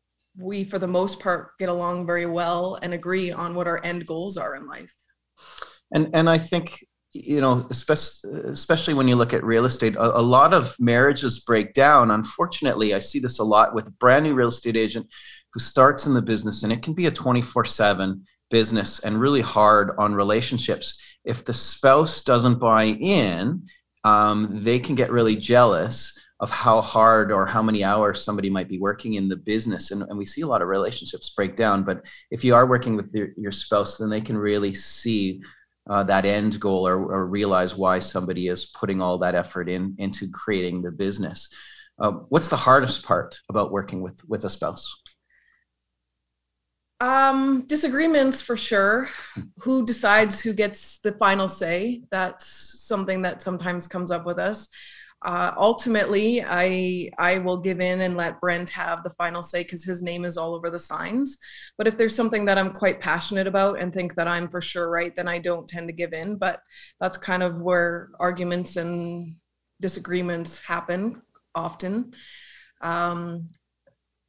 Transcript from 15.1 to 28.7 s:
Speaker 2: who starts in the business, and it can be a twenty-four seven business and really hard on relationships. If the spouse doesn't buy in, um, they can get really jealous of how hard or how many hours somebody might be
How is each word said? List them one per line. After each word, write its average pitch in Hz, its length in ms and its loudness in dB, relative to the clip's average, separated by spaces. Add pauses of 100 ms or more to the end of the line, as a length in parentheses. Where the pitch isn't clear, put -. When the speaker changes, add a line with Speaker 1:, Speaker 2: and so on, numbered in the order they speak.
Speaker 2:
who 120 60 -6
starts 139 440 4
in 143 100 2
the 120 60 4
business, 104 420 -2
and 110 100 0
it 120 100 -4
can 160 120 -4
be 175 120 0
a - 40 2
twenty-four 120 540 0
seven 95 600 0 (260)
business 110 480 0
and 110 220 -2
really 139 200 2
hard 104 580 6
on 104 160 2
relationships. 104 840 0 (240)
If 117 200 -6
the 120 100 -4
spouse - 680 4
doesn't 120 360 4
buy 110 260 4
in, 113 840 0 (380)
um, 104 580 4
they 120 160 2
can 131 160 -4
get 127 160 2
really 110 260 4
jealous 104 800 4 (240)
of 104 100 -4
how 113 320 4
hard 110 500 6
or 95 140 2
how 110 160 0
many 107 200 0
hours 104 400 2
somebody 101 260 -2
might 95 200 -2
be 95 100 -6